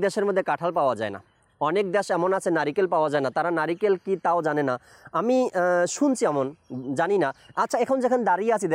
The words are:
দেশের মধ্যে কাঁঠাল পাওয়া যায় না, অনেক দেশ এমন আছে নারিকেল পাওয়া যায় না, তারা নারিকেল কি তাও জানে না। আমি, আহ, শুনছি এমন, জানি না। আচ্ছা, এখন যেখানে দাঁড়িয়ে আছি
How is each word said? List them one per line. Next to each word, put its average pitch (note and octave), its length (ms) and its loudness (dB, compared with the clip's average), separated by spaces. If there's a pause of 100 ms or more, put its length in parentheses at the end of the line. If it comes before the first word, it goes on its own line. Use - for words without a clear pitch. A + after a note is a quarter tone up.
দেশের G3+ 240 0
মধ্যে F#3+ 200 0
কাঁঠাল E3 320 -2
পাওয়া B2+ 200 2
যায় G#2 160 -4
না, F#2+ 60 -18 (380)
অনেক F3+ 260 0 (100)
দেশ G3 100 0 (100)
এমন F3 220 0
আছে F#3 200 -2
নারিকেল D3+ 360 0
পাওয়া D#3 180 2
যায় C#3+ 140 0
না, B2+ 100 -2
তারা D#3+ 140 0 (100)
নারিকেল F3 340 0 (100)
কি F#3+ 80 -4 (120)
তাও F3 220 2
জানে D3 220 2
না। B2+ 60 0 (460)
আমি, B3 160 2 (120)
আহ, F3+ 360 2 (120)
শুনছি C4+ 260 0 (100)
এমন, C3+ 140 0 (540)
জানি F#3 240 0
না। C3+ 40 0 (340)
আচ্ছা, A#3 220 -2
এখন C4+ 200 0
যেখানে B3 260 0
দাঁড়িয়ে G#3 260 2
আছি G3 180 -4